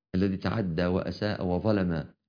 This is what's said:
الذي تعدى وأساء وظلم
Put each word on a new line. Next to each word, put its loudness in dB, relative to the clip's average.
الذي 2
تعدى 0
وأساء -2
وظلم 0